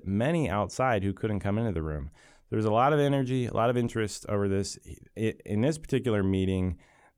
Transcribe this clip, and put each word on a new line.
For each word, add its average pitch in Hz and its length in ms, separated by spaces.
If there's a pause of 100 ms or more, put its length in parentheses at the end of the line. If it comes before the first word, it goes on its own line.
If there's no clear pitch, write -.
many 123 440
outside 104 560
who 98 80
couldn't 104 280
come 101 180
into 117 140
the 82 100
room. 76 280 (400)
There 113 60
was 110 100
a 107 40
lot 123 220
of 147 80
energy, 131 460
a - 80
lot 117 160
of 120 60
interest 113 520
over 101 200
this. 98 300 (380)
I, 110 180 (100)
in 104 160
this 156 180
particular 117 440
meeting, 95 560 (400)